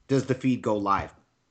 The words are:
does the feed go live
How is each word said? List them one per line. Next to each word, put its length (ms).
does 180
the 80
feed 260
go 160
live 380